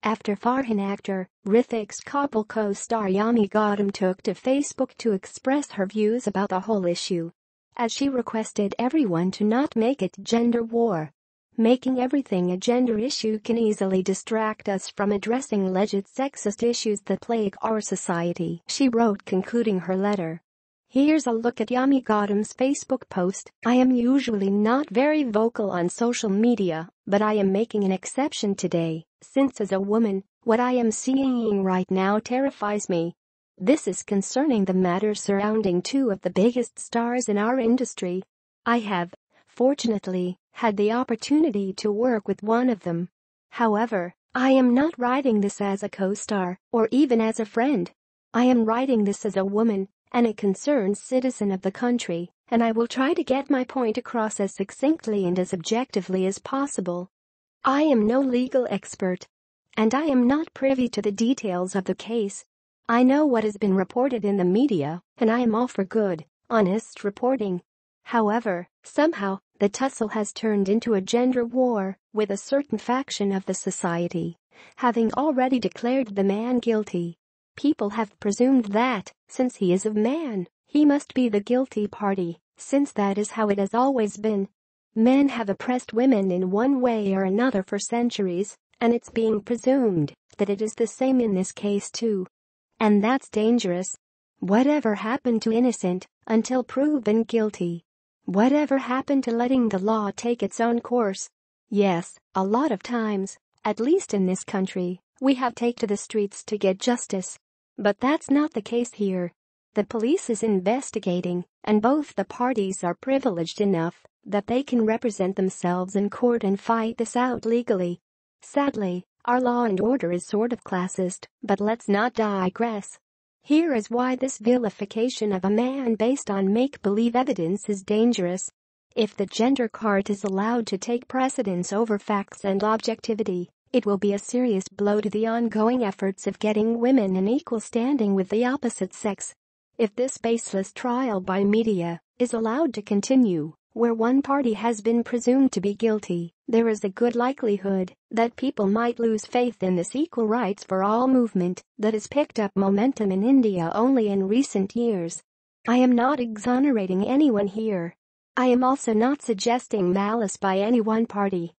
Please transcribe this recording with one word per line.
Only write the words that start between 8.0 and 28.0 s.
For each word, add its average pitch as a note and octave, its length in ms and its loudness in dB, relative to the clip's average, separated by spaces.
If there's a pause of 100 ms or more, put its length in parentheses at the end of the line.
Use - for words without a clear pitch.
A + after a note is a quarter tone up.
requested A3 680 -2
everyone G3 520 2
to - 120 -4
not A#3+ 320 2
make A#3+ 260 0
it F#3 220 -4
gender A#3 400 2
war. A3+ 480 -2 (480)
Making B3+ 400 2
everything B3 520 0
a F3+ 60 -2
gender A#3+ 420 2
issue A3 400 -2
can A#3 180 -2
easily G3 460 0
distract G#3+ 680 -2
us G3 200 -4
from G#3 220 -2
addressing G#3 560 -2
alleged G3 380 0
sexist - 560 -6
issues A3+ 400 -2
that G3 200 -4
plague A3 420 -2
our A3 180 -2
society, E3+ 840 -4
she C#4 220 2
wrote A3+ 360 2
concluding G3+ 540 0
her F#3 180 -2
letter. F#3+ 440 -2 (460)
Here's D4 380 2
a A#3+ 60 0
look A#3 280 -2
at G#3+ 100 -2
Yami B3+ 340 2
Gautam's G#3 500 0
Facebook - 560 -2
post. F#3 420 -2 (140)
"I A#3 80 4
am B3+ 180 6
usually A#3+ 600 2
not A3+ 380 2
very D4 340 2
vocal A3 480 0
on F3 180 0
social A#3 400 -2
media, G3 600 0 (180)
but G3+ 160 2
I G#3+ 100 2
am G3 180 2
making G3 320 0
an F#3+ 80 2
exception G3+ 640 -2